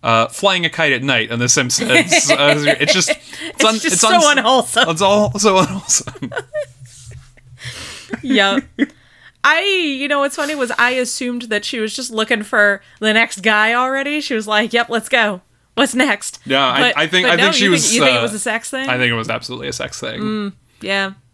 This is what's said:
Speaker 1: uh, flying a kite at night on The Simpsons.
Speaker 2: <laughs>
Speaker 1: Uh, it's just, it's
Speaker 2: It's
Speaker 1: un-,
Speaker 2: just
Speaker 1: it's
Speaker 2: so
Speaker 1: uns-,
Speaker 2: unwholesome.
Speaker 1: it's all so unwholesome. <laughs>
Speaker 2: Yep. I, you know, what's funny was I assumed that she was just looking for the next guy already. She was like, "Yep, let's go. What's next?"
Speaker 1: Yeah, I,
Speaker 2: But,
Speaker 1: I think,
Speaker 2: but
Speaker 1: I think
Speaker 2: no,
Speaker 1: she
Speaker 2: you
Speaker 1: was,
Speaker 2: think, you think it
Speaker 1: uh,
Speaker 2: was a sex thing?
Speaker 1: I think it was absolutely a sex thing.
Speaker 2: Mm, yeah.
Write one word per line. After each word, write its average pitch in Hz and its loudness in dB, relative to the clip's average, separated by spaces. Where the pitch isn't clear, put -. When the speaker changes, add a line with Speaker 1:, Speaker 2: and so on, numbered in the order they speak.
Speaker 1:
uh, 113 2
flying 185 0
a 160 2
kite 151 0
at 127 0
night 123 0
on 117 -4
The 123 0
Simpsons. - 0
Speaker 2:
<laughs> 330 2
Speaker 1:
Uh, - 4
it's - 2
just, 285 0
it's 302 -2
Speaker 2:
It's - -4
Speaker 1:
un-, 220 4
Speaker 2:
just 220 -4
Speaker 1:
it's - 2
Speaker 2:
so 330 4
Speaker 1:
uns-, 339 6
Speaker 2:
unwholesome. 240 2
Speaker 1:
it's 165 -2
all 202 4
so 196 4
unwholesome. - -2
<laughs> 453 -8
Speaker 2:
Yep. 208 2
I, 311 4
you 311 -2
know, 285 0
what's 277 -2
funny 294 -4
was 262 -4
I 240 2
assumed 247 -4
that 214 -4
she 247 -6
was 214 -6
just 247 -8
looking 220 -2
for 208 2
the 214 0
next 226 0
guy 214 2
already. 269 -2
She 285 -6
was 214 -4
like, 214 0
"Yep, 233 0
let's 226 -4
go. 208 0
What's 262 0
next?" 254 -2
Speaker 1:
Yeah, 135 2
I, 127 2
Speaker 2:
But, 240 2
Speaker 1:
I 156 0
think, 180 2
Speaker 2:
but 170 4
Speaker 1:
I - 2
think - 4
Speaker 2:
no, - 2
Speaker 1:
she 247 0
Speaker 2:
you 190 4
Speaker 1:
was, 160 2
Speaker 2:
think, - 0
you - 4
think 131 4
it 120 2
Speaker 1:
uh, 117 0
Speaker 2:
was 113 -2
a 107 -8
sex 226 -6
thing? 262 -6
Speaker 1:
I 127 0
think 123 0
it 117 0
was 113 -6
absolutely 123 -6
a 135 -8
sex - -10
thing. 123 -10
Speaker 2:
Mm, 214 -6
yeah. 196 -4